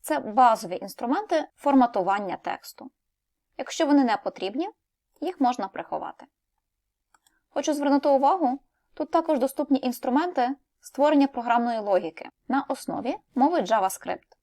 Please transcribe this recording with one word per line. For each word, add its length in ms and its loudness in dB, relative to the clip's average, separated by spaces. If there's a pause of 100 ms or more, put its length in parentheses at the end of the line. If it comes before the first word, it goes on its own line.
Це 180 -2
базові 640 2
інструменти 720 -4
форматування 800 2
тексту. 540 -12 (640)
Якщо 280 -4
вони 180 4
не 140 0
потрібні, 520 -6 (520)
їх 200 -6
можна 260 0
приховати. 580 -10 (1200)
Хочу 240 -4
звернути 360 2
увагу, 500 2 (340)
тут 180 -8
також 280 0
доступні 440 0
інструменти 720 -2 (240)
створення 480 2
програмної 520 -2
логіки 500 -2 (180)
на 200 -2
основі 480 -6 (200)
мови 240 2
JavaScript. 840 -2